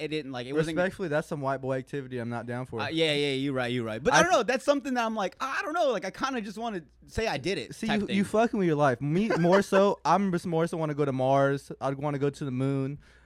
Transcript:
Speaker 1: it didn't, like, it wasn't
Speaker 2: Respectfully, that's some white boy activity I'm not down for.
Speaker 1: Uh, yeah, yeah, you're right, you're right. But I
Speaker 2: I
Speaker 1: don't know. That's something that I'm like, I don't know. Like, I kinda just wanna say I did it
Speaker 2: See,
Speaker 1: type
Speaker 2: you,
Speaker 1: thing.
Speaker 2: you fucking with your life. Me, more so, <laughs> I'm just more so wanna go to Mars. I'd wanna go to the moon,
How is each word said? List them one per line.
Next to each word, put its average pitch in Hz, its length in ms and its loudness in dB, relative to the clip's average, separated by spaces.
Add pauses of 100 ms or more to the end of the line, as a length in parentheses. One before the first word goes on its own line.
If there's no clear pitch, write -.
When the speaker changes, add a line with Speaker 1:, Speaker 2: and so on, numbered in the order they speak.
Speaker 1:
it 156 80 -6
didn't, 143 240 -6
like, 123 160 -8
it 135 40 -8
wasn't 156 240 0
Speaker 2:
Respectfully, 185 320 -2
that's 151 200 -2
some 156 120 -6
white 135 200 -2
boy 131 160 -2
activity 127 420 -8
I'm 117 100 -6
not 120 180 -6
down 123 200 -8
for. 113 140 -8
Speaker 1:
Uh, 143 80 -4
yeah, 160 240 2
yeah, 143 220 0
you're 135 180 -2
right, 127 180 -2
you're 123 140 0
right. 110 180 -4
But 180 100 2
I 151 60 8
Speaker 2:
I - 60 8
Speaker 1:
don't 359 80 4
know. 294 100 4
That's 240 220 -2
something 277 300 0
that 240 120 0
I'm 220 80 -4
like, 196 260 -4
I 269 220 -4
don't 330 120 -6
know. 320 180 0
Like, 190 120 -4
I 190 60 -6
kinda 262 300 -4
just 190 180 -10
wanna 220 240 -6 (240)
say 220 220 -2
I 170 100 -2
did 165 200 -2
it 117 140 -8
Speaker 2:
See, - 140 -6
Speaker 1:
type 214 140 0
Speaker 2:
you, 196 80 -4
Speaker 1:
thing. - 80 -2
Speaker 2:
you 202 80 4
fucking 226 340 2
with 190 80 2
your 160 100 4
life. 143 240 4
Me, 165 280 0 (100)
more 180 240 6
so, 196 380 4
<laughs> - 40 -20
I'm 185 280 2
just 175 120 -2
more 165 220 0
so 170 100 -6
wanna 151 180 -2
go 143 100 0
to 139 80 0
Mars. 139 580 2 (100)
I'd 135 180 -2
wanna 147 200 -2
go 143 120 0
to 139 140 -10
the 139 60 -4
moon, 135 480 -2 (280)